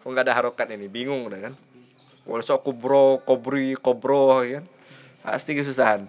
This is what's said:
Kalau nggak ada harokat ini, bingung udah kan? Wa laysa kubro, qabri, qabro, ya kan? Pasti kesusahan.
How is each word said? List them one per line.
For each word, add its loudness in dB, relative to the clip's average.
Kalau -12
nggak 2
ada 4
harokat -4
ini, -12
bingung -6
udah -12
kan? -16
Wa -6
laysa -2
kubro, 2
qabri, 0
qabro, 2
ya -8
kan? -18
Pasti -8
kesusahan. 0